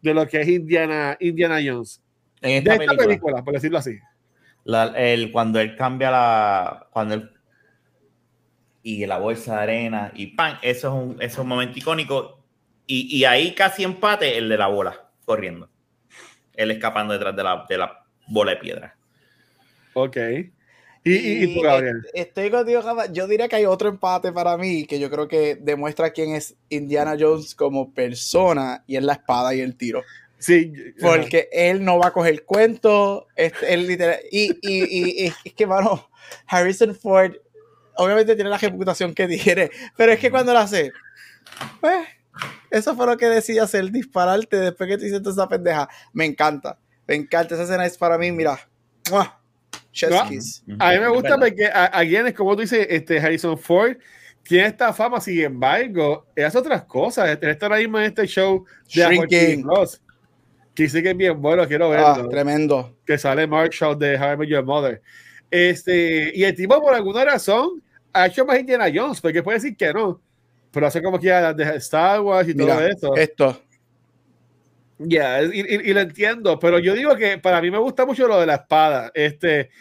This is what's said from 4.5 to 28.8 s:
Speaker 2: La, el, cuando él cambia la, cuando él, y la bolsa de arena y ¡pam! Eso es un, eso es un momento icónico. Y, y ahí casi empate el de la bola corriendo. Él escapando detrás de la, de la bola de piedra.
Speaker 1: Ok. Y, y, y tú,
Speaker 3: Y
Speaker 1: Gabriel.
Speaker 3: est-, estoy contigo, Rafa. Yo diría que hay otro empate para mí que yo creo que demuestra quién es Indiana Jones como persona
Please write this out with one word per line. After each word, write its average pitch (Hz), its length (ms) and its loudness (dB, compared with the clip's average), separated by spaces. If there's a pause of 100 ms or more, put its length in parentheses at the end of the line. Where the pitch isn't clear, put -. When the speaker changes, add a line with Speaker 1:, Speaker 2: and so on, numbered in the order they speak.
Speaker 2:
La, 113 220 2 (100)
el, 120 360 0
cuando 113 280 0
él 110 160 -4
cambia 131 340 -2
la, 110 800 0
cuando 107 240 -4
él, 110 160 -10 (1500)
y 107 240 -8
la 98 140 -4
bolsa 113 380 -4
de 107 60 -2
arena 110 520 -4
y 98 140 -14
¡pam! 156 340 -4
Eso 123 260 -4
es 131 60 -6
un, 127 260 -8
eso 120 120 -8
es 131 60 -10
un 131 100 -6
momento 123 300 -6
icónico. 147 640 -6 (440)
Y, 131 280 -6
y 131 100 2
ahí 143 300 2
casi 196 300 0
empate 185 540 -2
el 113 100 -4
de 110 80 0
la 104 120 0
bola 98 420 -6 (160)
corriendo. 90 420 -6 (840)
Él 110 160 -4
escapando 107 420 -4
detrás 98 240 -6
de 98 60 -6
la, 92 260 -4
de 92 80 -4
la - 300 -8 (220)
bola 104 240 0
de 180 60 -2
piedra. - 380 -16 (960)
Speaker 1:
Ok. 131 240 -4 (880)
Y, 170 80 2
y, 214 320 0
y 175 100 -2
tú, 170 60 0
Speaker 3:
Y - 40 0
Speaker 1:
Gabriel. 131 380 2 (120)
Speaker 3:
est-, 175 140 -6
estoy 196 220 -4
contigo, 240 300 0
Rafa. 226 320 -6
Yo 185 140 -6
diría 214 200 -2
que 233 100 -4
hay 214 100 2
otro 190 240 0
empate 185 420 -4
para 175 240 -2
mí 170 300 -4
que 147 120 -6
yo 139 120 -4
creo 147 180 -6
que 151 320 0
demuestra 147 520 -2
quién 156 220 -6
es - 220 -10 (140)
Indiana 147 480 -2
Jones 156 360 0
como 139 380 -4
persona 131 960 -2